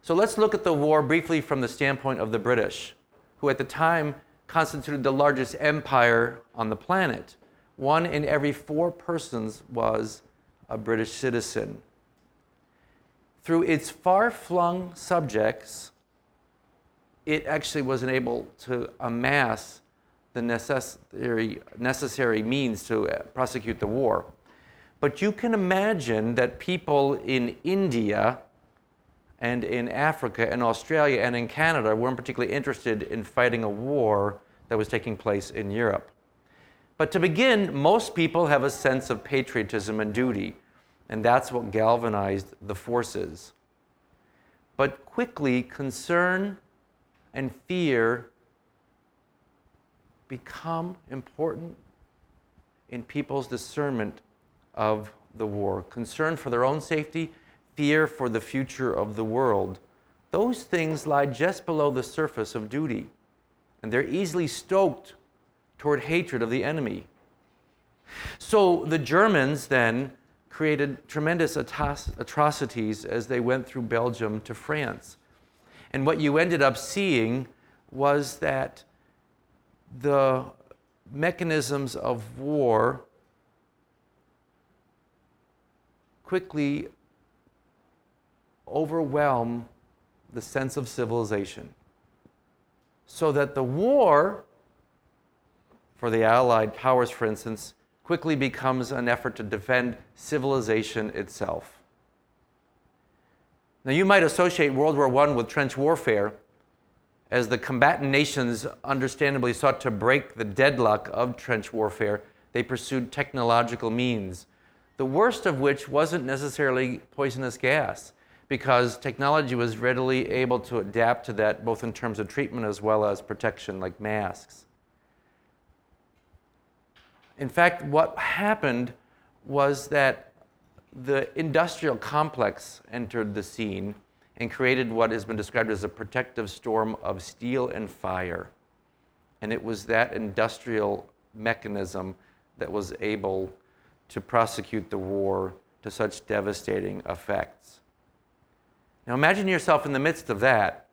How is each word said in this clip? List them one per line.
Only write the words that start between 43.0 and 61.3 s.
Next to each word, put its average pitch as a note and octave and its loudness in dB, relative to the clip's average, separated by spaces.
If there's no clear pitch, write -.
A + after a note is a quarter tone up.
But C#3 -2
quickly, C#3+ -2
concern F3+ -2
and C3+ -6
fear B2 2
become E3 -8
important D#3 -6
in A#2+ -10
people's C#3 -6
discernment B2 -4
of G#2+ 0
the A2 -4
war. G2 -2
Concern D#3 -4
for C#3 -8
their A#2+ 2
own D3 0
safety, D#3 -4
fear D3+ 4
for C3+ -4
the A2 0
future C3 -4
of G#2 -2
the A2 -4
world. A2 0
Those A#3 0
things D#3 -2
lie C#3+ 2
just D3+ -2